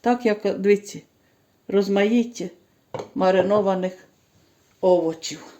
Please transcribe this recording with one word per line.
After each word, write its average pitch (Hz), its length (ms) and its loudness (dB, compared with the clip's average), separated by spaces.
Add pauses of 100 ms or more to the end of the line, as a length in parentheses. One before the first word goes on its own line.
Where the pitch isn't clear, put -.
так 240 260 0
як, 208 320 -2
дивіться, 202 400 0 (680)
розмаїття 202 760 0 (720)
маринованих 190 760 0 (880)
овочів. 165 640 -2 (160)